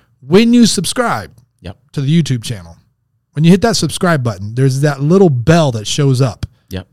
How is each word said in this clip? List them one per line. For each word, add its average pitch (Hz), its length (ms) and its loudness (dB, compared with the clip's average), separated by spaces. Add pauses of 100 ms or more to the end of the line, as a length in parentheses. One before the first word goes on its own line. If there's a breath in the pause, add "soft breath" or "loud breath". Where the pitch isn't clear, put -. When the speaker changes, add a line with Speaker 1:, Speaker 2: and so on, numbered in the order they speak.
(200 soft breath)
Speaker 1:
when 202 340 2
you 240 120 6
subscribe 170 640 -4 (280)
Speaker 2:
Yep. 87 180 -16 (140)
Speaker 1:
to - 80 -6
the 156 220 2
YouTube 123 220 -4
channel, 87 320 -12 (560)
when 147 120 -2
you 170 60 6
hit 190 120 4
that 226 140 0
subscribe 165 460 -2
button, 104 320 -8
there's 135 280 0
that 143 200 -2
little 175 280 4
bell 139 420 2
that 107 140 -10
shows 135 340 0
up 127 260 -2 (240)
Speaker 2:
Yep. 92 220 -10